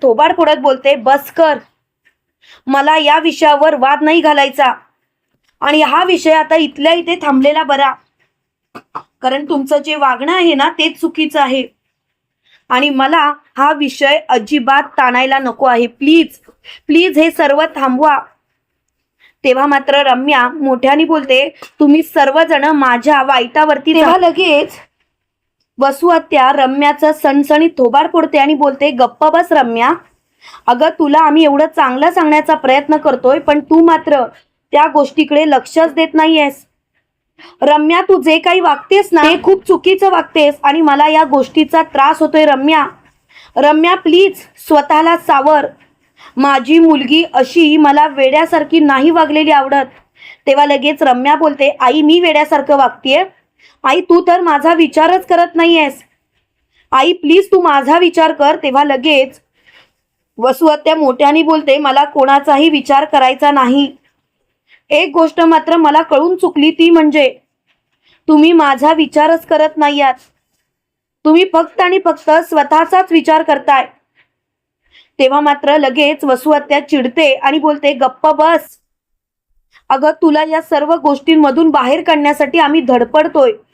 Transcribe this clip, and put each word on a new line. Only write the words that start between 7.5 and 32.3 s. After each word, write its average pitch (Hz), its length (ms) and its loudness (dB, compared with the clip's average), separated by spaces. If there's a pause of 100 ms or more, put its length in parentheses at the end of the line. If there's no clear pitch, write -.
बरा, 277 300 -2 (1300)
कारण 269 280 -4
तुमचं 285 300 -2
जे 302 180 -6
वागणं 277 360 -2
आहे 339 220 0
ना, 277 140 0
ते 320 220 -4
चुकीचं 311 500 -6
आहे 262 240 -2 (1040)
आणि 269 200 -2
मला 285 440 0 (260)
हा 277 140 0
विषय 285 460 -2 (100)
अजिबात 254 540 -2
ताणायला 262 560 -2
नको 262 280 -4
आहे. 240 200 0
प्लीज, 294 520 0 (480)
प्लीज 311 320 0
हे 330 120 2
सर्व 302 340 0 (120)
थांबवा." 269 420 0 (1300)
तेव्हा 269 220 0
मात्र 277 360 -2
रम्या 262 460 -2
मोठ्याने 269 560 -2
बोलते, 277 440 -2 (320)
"तुम्ही 302 220 2
सर्वजण 294 600 0
माझ्या 277 580 0
वाईटावरती." 285 720 -2
तेव्हा 330 240 2
लगेच 330 540 0 (1080)
वसुआत्या 277 760 0
रम्याचं 285 600 0
सणसणीत 302 580 0
थोबाड 277 420 0
फोडते 320 260 0
आणि 285 160 2
बोलते, 285 360 -2
"गप्प 247 340 -2
बस 330 280 0
रम्या. 247 400 0 (760)
अगं, 247 220 0
तुला 294 300 0
आम्ही 320 260 2
एवढं 285 220 2
चांगलं 294 440 -2
सांगण्याचा 311 440 0